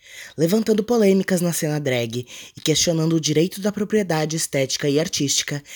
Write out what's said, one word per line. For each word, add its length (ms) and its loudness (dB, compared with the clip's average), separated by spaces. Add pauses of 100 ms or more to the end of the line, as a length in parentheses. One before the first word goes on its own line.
(360)
Levantando 480 2
polêmicas 580 2
na 120 0
cena 260 -2
drag 460 -2 (320)
e 40 -20
questionando 540 2
o 40 4
direito 420 0
da 100 -2
propriedade 640 -2
estética 540 -2
e 100 4
artística, 600 -2 (140)